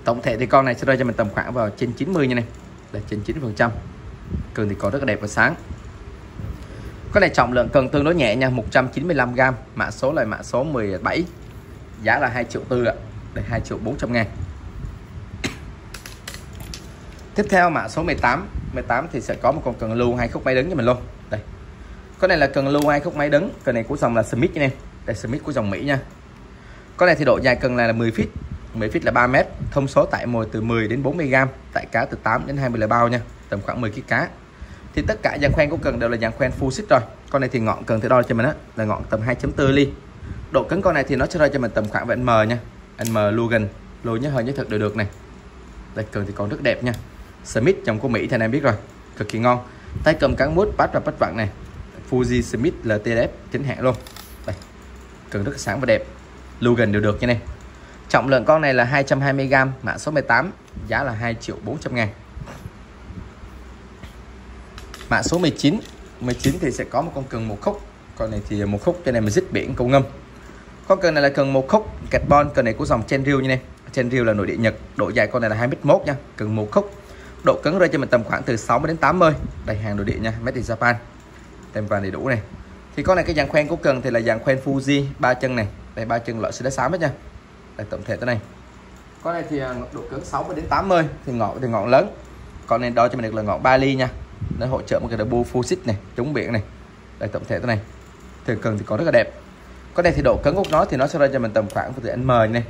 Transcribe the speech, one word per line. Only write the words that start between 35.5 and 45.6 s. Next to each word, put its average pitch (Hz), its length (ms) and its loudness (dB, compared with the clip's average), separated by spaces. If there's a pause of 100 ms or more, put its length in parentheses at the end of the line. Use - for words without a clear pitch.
khoen 147 180 4
của 165 80 -2
cần 131 220 -2
đều 117 100 2
là 120 80 0
dàn 113 140 0
khoen 127 280 0
full 139 100 0
sit 208 200 -6
rồi. 135 100 8 (300)
Con 139 120 2
này - 120 0
thì 131 60 2
ngọn 110 240 0
cần 110 180 0
thể 117 80 -2
đo 123 140 6
cho 127 120 0
mình 117 100 2
á, - 80 2 (220)
là 110 100 0
ngọn 107 240 -2
tầm 110 120 0
hai 123 140 0
chấm - 160 -4
tư 135 200 4
ly. 139 180 6 (640)
Độ 131 120 4
cứng 180 180 -2
con 185 120 4
này 143 100 2
thì 139 120 0
nó 127 100 2
sẽ 156 140 -4
rơi 147 140 8
cho 135 60 0
mình 113 120 0
tầm 107 160 0
khoảng - 200 -2
với 117 100 0
N 123 60 -2
M 123 40 2
nha. 113 320 4 (440)
N 113 100 -2
M 110 40 2 (140)
Logan, 113 360 2 (360)
lô 117 120 -2
nhớ 131 140 -2
hơi 131 140 0
nhớ 127 120 -2
thật 131 140 -6
đều 107 100 0
được 104 160 0
này. 107 120 -2 (880)